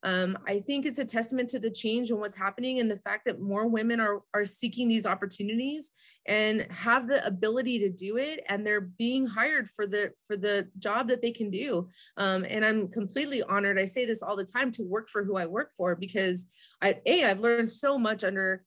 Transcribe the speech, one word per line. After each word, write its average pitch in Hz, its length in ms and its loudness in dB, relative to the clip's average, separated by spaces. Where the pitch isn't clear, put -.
Um, 185 340 0
I 202 120 0
think 277 260 -2
it's 285 140 -2
a 262 60 0
testament 226 440 -2
to 262 100 -4
the 220 100 -2
change 226 400 -2
and 226 100 0
what's 208 160 -6
happening 247 440 -2
and 233 100 2
the 202 80 -2
fact 202 280 -4
that 202 140 -2
more 202 280 0
women 226 320 2
are, 208 220 2
are 208 120 2
seeking 233 420 -2
these 226 180 4
opportunities 214 880 -2
and 214 460 2
have 233 360 2
the 277 180 2
ability 220 540 0
to 202 100 2
do 190 280 -4
it. 294 320 -4
And 208 160 -2
they're 214 160 2
being 233 460 0
hired 233 420 0
for 208 160 -4
the, 202 260 -2
for 208 100 -4
the 202 340 0
job 226 300 0
that 247 120 2
they 233 100 0
can 220 200 -4
do. 190 360 -2
Um, 190 320 0
and 214 160 0
I'm 214 220 2
completely 247 560 -2
honored. 196 360 2
I 196 60 4
say 247 200 0
this 220 180 -2
all 202 120 -4
the 196 80 -4
time, 247 280 -2
to 226 120 -6
work 202 240 -2
for 208 160 -2
who 196 140 0
I 180 80 0
work 214 320 -4
for, 180 180 2
because 185 520 -2
I, 196 240 4
A, 311 200 6
I've 196 140 4
learned 233 300 4
so 277 300 2
much 214 240 0
under 190 440 0